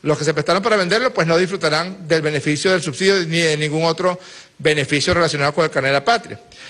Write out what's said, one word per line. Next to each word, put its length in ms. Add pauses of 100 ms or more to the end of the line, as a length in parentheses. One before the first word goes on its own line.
los 140
que 80
se 80
prestaron 300
para 140
venderlo, 360
pues 140
no 100
disfrutarán 680
del 160
beneficio 480
del 120
subsidio 440
ni 140
de 160
ningún 280
otro 340 (400)
beneficio 540
relacionado 400
con 120
el 60
carnet 200
de 80
la 60
patria. 360 (300)